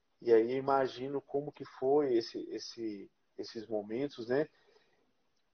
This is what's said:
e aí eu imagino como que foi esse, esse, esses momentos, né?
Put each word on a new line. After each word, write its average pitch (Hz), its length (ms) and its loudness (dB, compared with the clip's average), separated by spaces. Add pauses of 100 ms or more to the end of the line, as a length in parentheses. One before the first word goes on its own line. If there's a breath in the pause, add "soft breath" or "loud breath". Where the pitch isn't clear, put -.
(220)
e 117 100 6
aí 113 200 6
eu 131 40 0
imagino 135 640 0
como 143 320 -6
que 135 140 -14 (120)
foi 139 360 4
esse, 113 240 0 (120)
esse, 107 600 -10 (260)
esses 110 300 -10
momentos, 113 600 -6
né? 135 220 2 (1040)